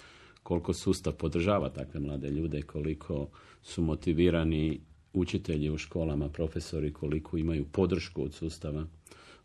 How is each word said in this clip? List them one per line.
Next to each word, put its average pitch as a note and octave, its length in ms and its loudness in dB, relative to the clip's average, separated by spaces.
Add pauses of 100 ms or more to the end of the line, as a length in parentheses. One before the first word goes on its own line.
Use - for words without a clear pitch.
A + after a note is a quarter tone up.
(420)
koliko F2 300 0
sustav F2 400 2
podržava E2+ 560 2
takve C#2+ 320 -8
mlade C#2+ 300 -4
ljude, D2 320 -2
koliko D2+ 680 -4 (340)
su - 200 -2
motivirani D#2+ 960 4 (320)
učitelji E2 580 0
u D2+ 80 -2
školama, D2+ 500 -2
profesori, D#2+ 640 -2
koliko D2+ 460 -2
imaju D#2+ 340 0
podršku F2 500 2
od C2+ 120 -4
sustava. D#2 520 -6 (580)